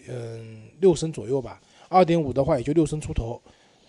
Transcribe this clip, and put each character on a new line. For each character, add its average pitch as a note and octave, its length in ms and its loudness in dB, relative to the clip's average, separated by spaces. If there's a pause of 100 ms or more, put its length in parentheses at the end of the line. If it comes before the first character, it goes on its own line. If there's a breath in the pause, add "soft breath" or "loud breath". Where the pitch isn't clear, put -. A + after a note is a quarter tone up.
嗯， A2+ 560 -12 (160)
六 F#3 140 8
升 D#3+ 160 -4
左 A#2 160 -12
右 C3+ 140 -2
吧， A2 180 -14 (300 soft breath)
二 F3+ 160 6
点 E3+ 160 2
五 C3+ 140 -4
的 C3+ 100 2
话 D#3 140 0
也 A#2+ 40 -4
就 C#3+ 120 -2
六 D#3+ 100 4
升 D3+ 160 -6
出 - 140 -10
头。 A#2 260 -4 (480 soft breath)